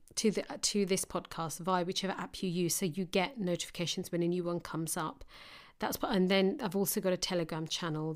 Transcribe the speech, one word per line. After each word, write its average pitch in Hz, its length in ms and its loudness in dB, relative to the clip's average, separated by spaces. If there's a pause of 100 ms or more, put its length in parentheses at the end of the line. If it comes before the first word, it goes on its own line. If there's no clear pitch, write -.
(160)
to 214 160 4
the, 190 120 0 (180)
to 202 240 2
this 180 200 2
podcast - 540 -4
via 180 260 2
whichever 190 320 -2
app 185 260 -8
you 185 60 2
use, 170 260 2
so 196 100 0
you 180 200 0
get 202 340 2
notifications 180 720 -2
when 170 100 0
a 170 60 2
new 175 160 2
one 175 160 -2
comes 165 380 -4
up. - 260 -4 (580)
That's - 180 -2
what, - 120 0
and 185 180 4
then 196 320 4
I've 196 140 -2
also 196 260 0
got 185 100 2
a 185 60 2
Telegram 165 500 -2
channel. 156 480 -2